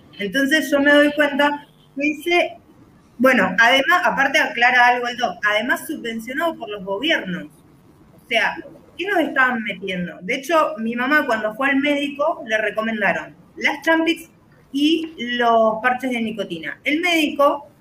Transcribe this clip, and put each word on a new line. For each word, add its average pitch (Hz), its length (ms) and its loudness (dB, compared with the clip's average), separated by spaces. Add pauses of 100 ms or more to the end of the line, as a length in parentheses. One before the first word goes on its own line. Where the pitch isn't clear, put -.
(180)
Entonces 269 540 0
yo 285 80 4
me 285 140 4
doy 294 180 6
cuenta, 285 560 0 (280)
me 277 100 -4
dice, 330 520 -2 (600)
bueno, 226 420 4
además, 277 460 4
aparte 285 340 0
aclara 247 480 4
algo 240 220 2
el 240 80 -8
DOC, 220 180 -2 (100)
además 226 400 0
subvencionado 262 720 -6
por 220 120 -12
los 202 160 -10
gobiernos. 196 600 -2 (680)
O - 140 -20
sea, 208 260 0 (420)
¿qué 339 100 -8
nos 392 120 0
estaban 233 420 0
metiendo? 180 600 -6
De 208 140 -4
hecho, 302 420 0
mi 226 180 -6
mamá 262 300 2
cuando 220 280 -2
fue 269 160 -2
al 269 80 2
médico 285 720 0
le 220 100 0
recomendaron 208 800 -2 (220)
las 294 240 -4
Champix 320 480 0 (420)
y 320 420 0 (240)
los 226 440 4
parches 247 300 -2
de 233 100 -2
nicotina. 180 640 -6
El 302 160 0
médico 294 680 2 (140)